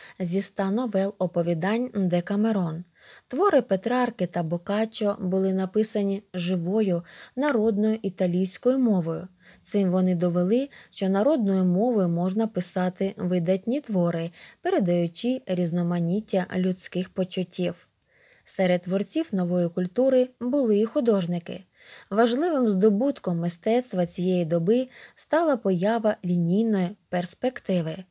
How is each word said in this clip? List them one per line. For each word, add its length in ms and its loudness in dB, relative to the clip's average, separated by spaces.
зі 180 -2
ста 340 -2
новел 460 -2
оповідань 800 -2
Декамерон. 880 0
Твори 340 2
Петрарки 640 -2
та 160 -4
Боккаччо 760 -2
були 340 0
написані 720 -2
живою, 680 0
народною 640 0
італійською 800 0
мовою. 480 0
Цим 300 0
вони 240 2
довели, 540 0
що 200 -4
народною 560 2
мовою 440 2
можна 380 0
писати 680 -2
видатні 640 -2
твори, 500 -2
передаючи 880 0
різноманіття 960 -2
людських 540 -2
почуттів. 800 -6
Серед 320 2
творців 500 -4
нової 380 0
культури 600 2
були 400 2
і 60 4
художники. 800 0
Важливим 600 2
здобутком 680 2
мистецтва 640 0
цієї 400 0
доби 420 2
стала 420 0
поява 680 0
лінійної 640 2
перспективи. 880 -2